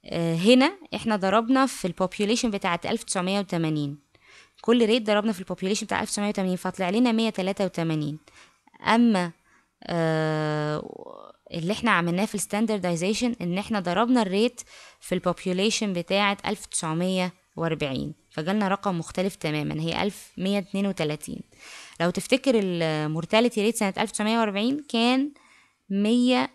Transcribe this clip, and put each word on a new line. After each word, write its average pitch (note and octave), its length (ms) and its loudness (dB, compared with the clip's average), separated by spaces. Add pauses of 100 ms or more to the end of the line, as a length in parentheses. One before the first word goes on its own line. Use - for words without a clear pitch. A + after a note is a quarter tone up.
آه، E3 300 -2
هنا B3+ 440 6 (160)
إحنا G#3+ 220 0
ضربنا A3+ 500 4
في - 180 -6
ال F3 180 -2
population G#3 440 0
بتاعت G3 400 -2
ألف A3 160 -2
تسعمية F#3+ 360 -2
وتمانين. D#3 600 -2 (640)
كل A#3 260 4
ريت A3+ 160 2
ضربنا G#3 300 2
في F#3+ 80 -6
ال F#3+ 60 -10
population F#3+ 380 -4
بتاع F#3+ 160 -2
ألف G#3 100 -4
تسعمية G#3 180 -2
وتمانين، F#3+ 280 -2
فطلع F#3 340 -4
لنا A#3 220 4
مية A3 180 2
تلاتة G3 340 -2
وتمانين. D#3 540 -2 (680)
أما، G#3 460 4 (540)
آه، D#3 1500 -2 (180)
اللي E3 200 -2
إحنا A3 180 0
عملناه F3 340 2
في - 100 -6
ال G3 60 -4
standardization G3+ 1040 -2
إن F3 160 -2
إحنا G#3 220 -4
ضربنا A3 420 2
الريت G3+ 380 0 (400)
في - 140 -4
ال F#3 140 0
population F#3+ 560 0
بتاعت G3 600 0
ألف G3+ 200 -4
تسعمية F3 680 -2 (240)
وأربعين، D3+ 580 -4 (160)
فجالنا F#3+ 380 0
رقم F#3+ 300 -2
مختلف F#3 380 -4
تمامًا، D3+ 460 -4
هي E3 200 -2
ألف - 360 -4
مية G3 200 0
اتنين G3 280 -2
وتلاتين. D#3 540 -4 (600)
لو F3 100 4
تفتكر B3 440 2
ال D#3+ 600 0
mortality G#3+ 420 2
rate G#3+ 200 0
سنة F#3+ 220 -2
ألف G#3+ 120 0
تسعمية A3 280 0
وأربعين A3+ 500 0
كان B3+ 440 2 (580)
مية B3 640 2